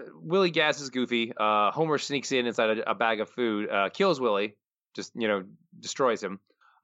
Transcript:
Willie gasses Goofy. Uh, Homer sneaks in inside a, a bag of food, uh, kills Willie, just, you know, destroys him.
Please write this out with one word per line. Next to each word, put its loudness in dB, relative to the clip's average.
Willie 2
gasses 0
Goofy. 0
Uh, 4
Homer 0
sneaks -6
in 0
inside 0
a, -2
a -4
bag 0
of -4
food, -2
uh, 2
kills 0
Willie, 0
just, -12
you -2
know, 2
destroys -2
him. -8